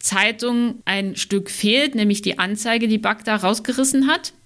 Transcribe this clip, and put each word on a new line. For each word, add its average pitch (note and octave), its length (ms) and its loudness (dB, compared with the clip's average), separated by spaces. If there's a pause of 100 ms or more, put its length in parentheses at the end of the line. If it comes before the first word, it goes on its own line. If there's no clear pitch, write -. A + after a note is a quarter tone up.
Zeitung A#3 840 0
ein G3 320 -2
Stück G3+ 340 -2
fehlt, A#3 440 2
nämlich G#3 260 2
die - 180 -4
Anzeige, A3 500 -2
die G#3+ 100 2
Buck A3 260 -2
da G#3+ 120 0
rausgerissen A#3+ 720 0
hat. E4 280 -2 (120)